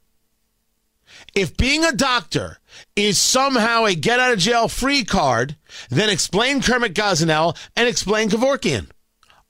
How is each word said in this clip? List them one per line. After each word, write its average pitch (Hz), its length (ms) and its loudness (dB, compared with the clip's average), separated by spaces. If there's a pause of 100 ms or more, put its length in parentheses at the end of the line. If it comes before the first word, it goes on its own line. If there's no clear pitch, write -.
(1300)
If 190 220 -2
being 294 300 2
a 320 80 2
doctor 175 680 -2 (360)
is 208 220 2
somehow 233 680 2
a 196 100 0
get-out-of-jail-free 233 1080 0
card, 139 500 0 (340)
then 190 200 0
explain 233 520 0
Kermit 233 320 0
Gosnell 165 640 0 (180)
and 233 120 2
explain 214 420 0
Kevorkian. 214 600 0 (600)